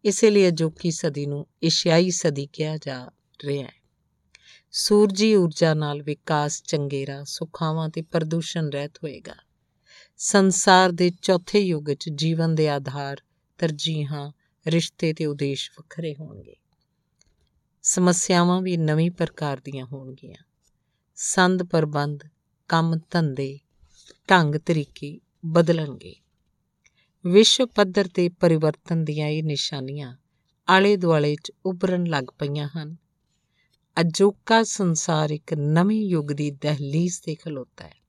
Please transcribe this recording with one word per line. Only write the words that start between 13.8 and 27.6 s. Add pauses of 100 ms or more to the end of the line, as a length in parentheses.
ਰਿਸ਼ਤੇ
ਤੇ
ਉਦੇਸ਼
ਵੱਖਰੇ
ਹੋਣਗੇ। (1300)
ਸਮੱਸਿਆਵਾਂ
ਵੀ
ਨਵੀਂ
ਪ੍ਰਕਾਰ
ਦੀਆਂ
ਹੋਣਗੀਆਂ। (720)
ਸੰਦ
ਪ੍ਰਬੰਧ, (480)
ਕੰਮ (120)
ਧੰਦੇ, (680)
ਢੰਗ
ਤਰੀਕੇ (260)
ਬਦਲਣਗੇ। (1120)
ਵਿਸ਼ਵ